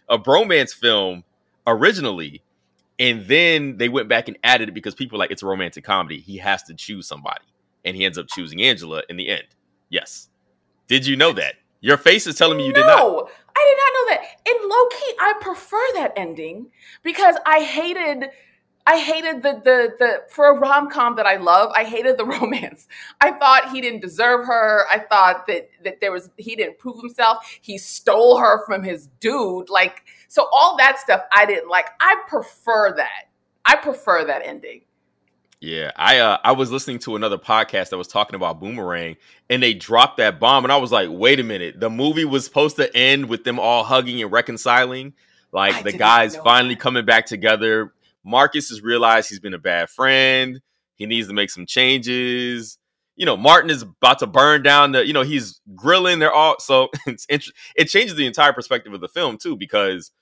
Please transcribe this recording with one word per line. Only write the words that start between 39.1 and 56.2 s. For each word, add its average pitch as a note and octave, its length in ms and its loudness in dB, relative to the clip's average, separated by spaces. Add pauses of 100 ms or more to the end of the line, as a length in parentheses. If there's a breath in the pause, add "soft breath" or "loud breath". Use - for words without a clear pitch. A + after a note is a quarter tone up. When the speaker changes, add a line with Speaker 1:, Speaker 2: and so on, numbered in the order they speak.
Speaker 1:
and B2+ 140 0
they A#2 100 2
dropped A2+ 440 2
that G#2 200 2
bomb, B2 280 4
and C3 80 2
I - 20 6
was B2+ 160 0
like, G2+ 180 2
"Wait A#2 300 2
a B2 40 -4
minute, F#2 360 -10
the A2+ 100 -4
movie D3+ 360 -2
was C3+ 180 -2
supposed D3 340 -4
to C#3 200 -2
end C3 320 2
with A2+ 160 -8
them B2 160 -6
all A2+ 240 0
hugging B2 360 -2
and G#2 80 -8
reconciling, B2+ 840 -2 (400)
like, G2 220 0
Speaker 2:
I - 80 -10
Speaker 1:
the G2+ 80 -4
Speaker 2:
did F#2 80 -10
not G#2+ 60 2
Speaker 1:
guys A2+ 300 4
Speaker 2:
know - 80 -12
Speaker 1:
finally B2 320 4
Speaker 2:
that. - 60 -14
Speaker 1:
coming B2+ 240 -2
back A2+ 220 4
together." A2 680 -2 (320)
Marcus C#3 460 0
has G#2+ 100 -14
realized A2+ 480 2
he's G2+ 100 -18
been F#2+ 140 -12
a F2 60 -10
bad E2+ 300 -4
friend. C3 680 0 (360)
He G#2 100 -12
needs A2+ 240 -6
to G2+ 40 -12
make G2+ 160 -4
some F2+ 160 -16
changes. B2 1120 -4 (380)
You - 100 -8
know, B2 120 0
Martin D#3+ 320 6
is C3 140 -4
about B2 360 0
to B2 80 -4
burn C#3+ 360 4
down C#3+ 300 4
the, B2+ 120 2
you D3+ 80 -2
know, C#3 100 2
he's C3 380 -6 (140)
grilling. F3 440 2
They're D#3 140 2